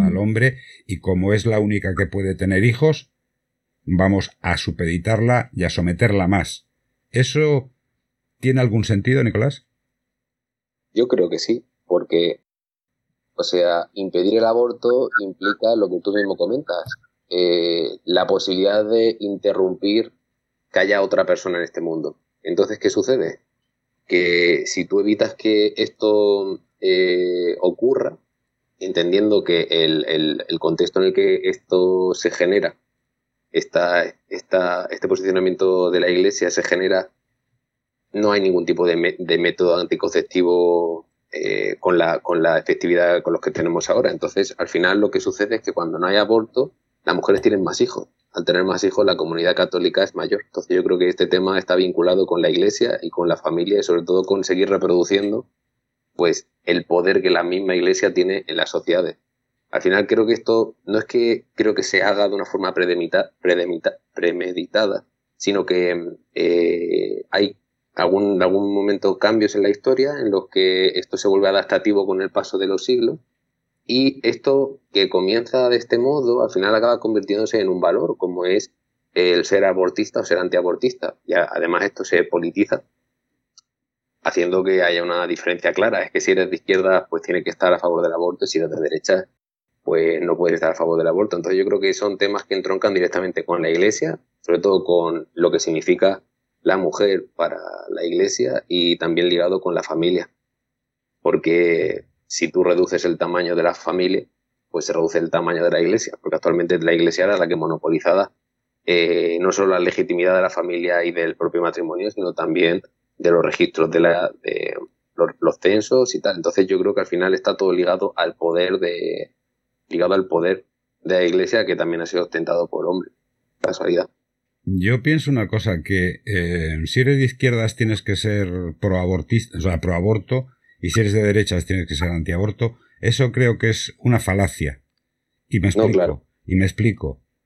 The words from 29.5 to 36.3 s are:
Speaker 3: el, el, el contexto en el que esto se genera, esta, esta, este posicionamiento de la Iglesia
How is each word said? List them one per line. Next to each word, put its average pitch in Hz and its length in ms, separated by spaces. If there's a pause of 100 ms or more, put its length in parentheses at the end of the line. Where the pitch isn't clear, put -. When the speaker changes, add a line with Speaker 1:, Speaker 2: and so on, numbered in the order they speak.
Speaker 3:
el, 80 380
el, 78 400
el 82 100
contexto 82 420
en 95 60
el 95 80
que 95 300
esto 92 720
se - 160
genera, 90 460 (760)
esta, 85 520 (240)
esta, 90 580
este - 220
posicionamiento 92 840
de 87 100
la 87 80
Iglesia 90 420